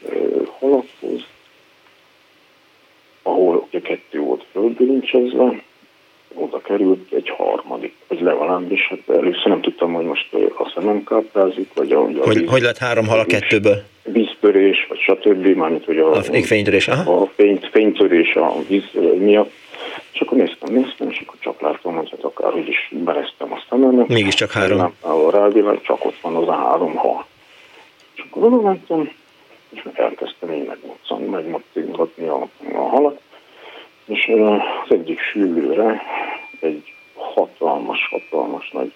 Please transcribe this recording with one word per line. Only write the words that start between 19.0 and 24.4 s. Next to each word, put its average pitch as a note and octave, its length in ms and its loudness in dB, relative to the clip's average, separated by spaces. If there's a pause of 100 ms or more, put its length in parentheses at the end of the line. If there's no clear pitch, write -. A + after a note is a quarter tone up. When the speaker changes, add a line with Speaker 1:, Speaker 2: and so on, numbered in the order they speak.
Speaker 1:
miatt. G#2 360 4 (640)
És - 60 -6
akkor - 180 0
néztem, - 360 -2
néztem, - 360 -2
és - 160 -8
akkor - 140 -20
csak - 220 -10
láttam, - 340 -4
hogy - 140 -6
hát - 140 -14
akárhogy - 440 -4
is - 240 -4
bereztem - 600 -6
a - 160 -12
szememet. B2+ 380 4
Speaker 2:
Mégiscsak G#2+ 440 0